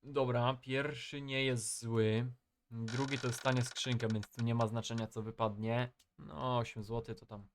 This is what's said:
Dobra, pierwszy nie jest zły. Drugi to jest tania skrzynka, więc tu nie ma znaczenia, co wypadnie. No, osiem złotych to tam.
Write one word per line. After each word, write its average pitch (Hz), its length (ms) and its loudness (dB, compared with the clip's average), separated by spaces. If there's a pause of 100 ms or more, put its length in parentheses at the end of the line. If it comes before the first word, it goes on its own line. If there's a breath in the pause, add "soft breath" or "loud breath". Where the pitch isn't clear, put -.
Dobra, 127 540 4
pierwszy 139 600 -2
nie 135 240 0
jest 123 360 0
zły. 113 520 4 (380)
Drugi 120 480 -2
to 127 80 -2
jest 123 160 -2
tania 127 200 4
skrzynka, 120 460 0
więc 110 260 -2
tu 113 80 -2
nie 117 120 2
ma 117 120 4
znaczenia, 113 400 -2
co 110 160 -8
wypadnie. 113 720 0 (260)
No, 127 400 -2
osiem 113 260 -4
złotych 113 340 -6
to - 80 -20
tam. 101 280 -14